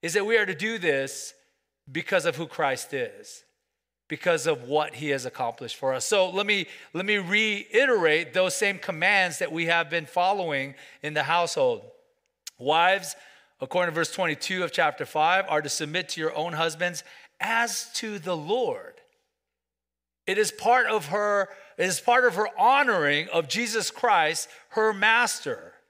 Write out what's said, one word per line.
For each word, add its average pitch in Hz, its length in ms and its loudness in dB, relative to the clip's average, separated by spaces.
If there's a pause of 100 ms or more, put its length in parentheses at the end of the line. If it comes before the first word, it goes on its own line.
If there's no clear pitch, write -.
is 165 100 -4
that 233 140 2
we 226 100 4
are 208 80 4
to 180 100 -4
do 220 220 -4
this 139 560 -2 (580)
because 165 360 0
of 147 80 -2
who 160 100 -8
Christ 139 480 -4
is, 117 500 -8 (640)
because 156 380 0
of 147 180 0
what 143 320 0
he 143 140 -6
has 135 160 0
accomplished 120 500 -6
for 131 180 -2
us. 127 120 -4
So 190 240 4
let 202 160 -2
me, 202 220 0 (260)
let 180 120 -4
me 208 120 2
reiterate 202 1160 2
those 185 220 2
same 196 220 0
commands 185 600 0
that 165 120 -2
we 165 140 -2
have 165 240 2
been 165 160 -2
following 160 720 0 (260)
in 151 140 -6
the 151 80 0
household. 143 580 2 (800)
Wives, 170 560 2 (440)
according 170 320 0
to 151 40 -8
verse 165 160 0
twenty-two 180 520 -4
of 160 80 -4
chapter 151 340 0
five, 175 440 2
are 151 120 2
to 147 80 -8
submit 160 400 -4
to 165 120 -8
your 156 140 -2
own 160 180 -6
husbands 165 500 -4 (380)
as 226 540 -2
to 214 240 -6
the 170 180 -4
Lord. 156 640 -4 (1300)
It 196 100 0
is 214 140 2
part 233 360 2
of 208 200 -2
her, 202 420 0 (280)
it 180 80 0
is 180 140 -2
part 247 260 4
of 196 100 4
her 202 120 0 (100)
honoring 190 720 4
of 160 200 -2
Jesus 220 420 -2
Christ, 165 560 2 (220)
her 220 240 2
master. 208 800 0 (160)